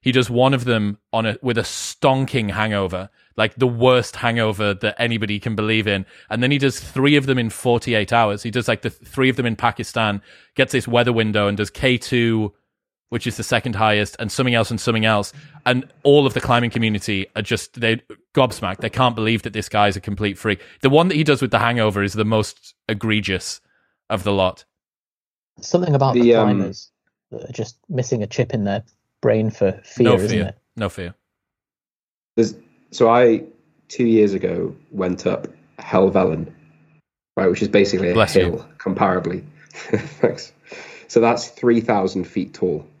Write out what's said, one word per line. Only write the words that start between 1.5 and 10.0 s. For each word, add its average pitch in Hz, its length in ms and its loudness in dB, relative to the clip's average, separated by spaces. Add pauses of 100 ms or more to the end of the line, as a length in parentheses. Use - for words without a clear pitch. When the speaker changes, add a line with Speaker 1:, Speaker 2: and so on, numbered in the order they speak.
Speaker 1:
a 113 60 0
stonking 131 880 -2
hangover, 98 580 -4 (260)
like, 110 200 -2
the 127 120 2
worst 123 480 2
hangover 110 600 0
that 104 220 -4
anybody 110 400 -2
can 110 160 -6
believe 107 340 0
in. 98 180 -2 (240)
And 117 120 -2
then 131 100 2
he 143 60 2
does 135 220 0
three 143 380 2
of 131 80 2
them 131 120 0
in 117 120 -2
forty-eight 117 640 -2
hours. 107 300 2
He 117 80 -6
does, 120 180 -2
like, 113 140 -2
the 117 80 -4
th-, - 140 -20
three 131 220 0
of 127 80 2
them 123 100 -2
in 113 120 -2
Pakistan, 110 640 -2 (340)